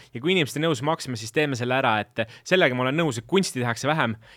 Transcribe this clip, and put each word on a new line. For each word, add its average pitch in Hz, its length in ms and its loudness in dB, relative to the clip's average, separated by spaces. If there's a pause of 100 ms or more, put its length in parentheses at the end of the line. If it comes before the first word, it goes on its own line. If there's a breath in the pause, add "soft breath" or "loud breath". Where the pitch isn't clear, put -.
(140 loud breath)
ja 120 60 -10
kui 160 120 0
inimesed 151 300 0
on 165 80 2
nõus 123 120 0
maksma, 147 340 -2
siis 110 160 -12
teeme 147 240 0
selle 123 180 -2
ära, 127 280 2
et, - 180 -8
eh, 110 60 -2 (180 loud breath)
sellega 170 320 4
ma 127 80 0
olen 139 140 0
nõus, 143 200 0
et - 80 -10
kunsti 180 320 0
tehakse 120 300 -2
vähem 139 260 0 (220 loud breath)